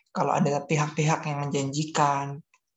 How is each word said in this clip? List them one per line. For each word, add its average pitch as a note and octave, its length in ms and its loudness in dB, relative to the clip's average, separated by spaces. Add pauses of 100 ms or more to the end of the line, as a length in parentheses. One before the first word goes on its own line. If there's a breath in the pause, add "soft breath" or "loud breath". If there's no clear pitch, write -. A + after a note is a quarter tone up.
(140)
kalau C#3+ 160 0
ada C#3+ 320 2
pihak-pihak D3+ 640 0
yang C#3+ 240 -4
menjanjikan C#3+ 880 0 (400)